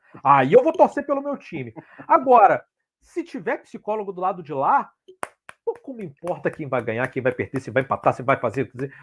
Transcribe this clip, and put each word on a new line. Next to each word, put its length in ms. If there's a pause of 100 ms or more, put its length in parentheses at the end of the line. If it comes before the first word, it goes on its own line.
(240)
Aí 300
eu 100
vou 100
torcer 320
pelo 160
meu 160
time. 340 (360)
Agora, 580 (340)
se 240
tiver 360
psicólogo 520
do 100
lado 200
de 120
lá, 380 (720)
pouco 300
me 120
importa 460
quem 160
vai 160
ganhar, 240
quem 140
vai 100
perder, 280
se 120
vai 120
empatar, 300
se 100
vai 140
fazer. 340
Quer 60
dizer, 260